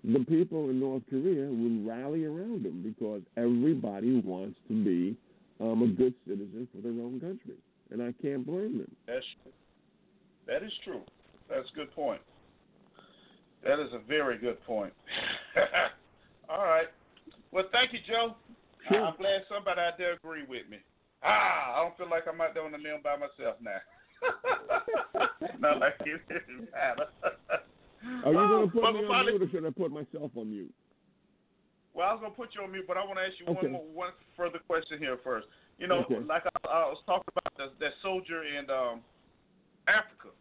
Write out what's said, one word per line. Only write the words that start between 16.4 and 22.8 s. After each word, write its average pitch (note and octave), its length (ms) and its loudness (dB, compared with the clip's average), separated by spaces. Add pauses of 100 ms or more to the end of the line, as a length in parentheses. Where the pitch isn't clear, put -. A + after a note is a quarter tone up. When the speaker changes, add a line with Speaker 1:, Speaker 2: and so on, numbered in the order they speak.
Speaker 2:
All F3+ 140 0
right. E3 220 6 (680)
Well, F#3 200 2
thank B3 220 4
you, A#3 140 -6
Joe. A3+ 280 0 (520)
Speaker 1:
Sure. G#3+ 160 6
Speaker 2:
I'm D#3+ 140 -2
glad G3 240 2 (100)
somebody F#3+ 300 0
out E3+ 160 0
there F3+ 160 0
agree D#3+ 340 -8
with A#2+ 220 -10
me. G#2 80 -16 (460)
Ah, E3+ 520 4
I D#3 80 4
don't F3 140 -2
feel F3 120 -8
like E3 220 0
I'm E3 80 -8
out D#3+ 140 0
there D#3+ 100 -4
on D#3 80 -6
the D3 60 -10
limb D3+ 260 -8